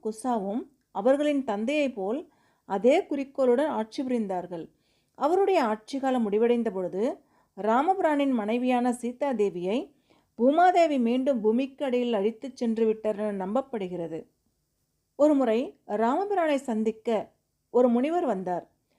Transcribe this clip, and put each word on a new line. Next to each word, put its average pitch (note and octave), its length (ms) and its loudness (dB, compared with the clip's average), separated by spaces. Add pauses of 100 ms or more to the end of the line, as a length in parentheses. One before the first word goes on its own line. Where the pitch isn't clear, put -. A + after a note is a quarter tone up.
குசாவும் A3 600 -4 (280)
அவர்களின் C#4 540 0
தந்தையைப் C4 500 -2
போல் G#3+ 340 -6 (360)
அதே B3 420 2
குறிக்கோளுடன் C#4 600 0
ஆட்சி A3 360 -4
புரிந்தார்கள். F#3 640 -4 (460)
அவருடைய F4+ 500 2
ஆட்சி A3 340 -4
காலம் B3+ 240 0
முடிவடைந்த A3 480 2
பொழுது, F#3+ 480 -4 (360)
ராமபிரானின் C#4+ 760 0
மனைவியான B3 600 0
சீதா B3 400 -4
தேவியை G3 640 -2 (420)
பூமாதேவி D#4+ 600 4
மீண்டும் B3+ 400 0
பூமிக்கு B3+ 440 0
அடியில் B3 280 0
அழித்துச் A3 440 -2
சென்று A3+ 300 0
விட்டார் G#3+ 320 -2
என G3+ 280 -4
நம்பப்படுகிறது. F3+ 800 -6 (880)
ஒருமுறை C4+ 720 2
ராமபிரானை D#4 680 0
சந்திக்க A3 760 -2 (400)
ஒரு B3 180 4
முனிவர் D4 380 0
வந்தார். F#3 440 -4 (280)